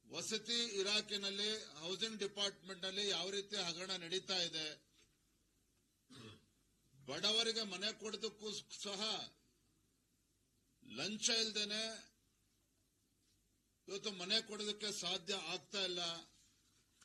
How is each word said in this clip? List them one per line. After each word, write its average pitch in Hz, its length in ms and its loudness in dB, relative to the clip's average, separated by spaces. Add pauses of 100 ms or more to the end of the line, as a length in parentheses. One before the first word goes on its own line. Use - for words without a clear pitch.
ವಸತಿ 214 560 0
ಇಲಾಖೆನಲ್ಲಿ, 208 1000 0
ಹೌಸಿಂಗ್ 185 540 -2
ಡಿಪಾರ್ಟ್ಮೆಂಟ್‌ನಲ್ಲಿ 196 880 0
ಯಾವ 180 220 2
ರೀತಿ 202 260 -2
ಹಗರಣ 180 340 0
ನಡೀತಾ 185 520 2
ಇದೆ, 156 440 -2 (2250)
ಬಡವರಿಗೆ 214 580 4
ಮನೆ 196 300 0
ಕೊಡೋದಕ್ಕೂ 214 600 -4 (300)
ಸಹ 196 480 0 (1500)
ಲಂಚ 196 440 0
ಇಲ್ದೇನೆ 220 880 0 (1700)
ಇವತ್ತು 202 240 -4
ಮನೆ 196 300 2
ಕೊಡೋದಕ್ಕೆ 208 580 -2
ಸಾಧ್ಯ 185 340 0
ಆಗ್ತಾ 185 480 -2
ಇಲ್ಲ, 175 440 -2 (800)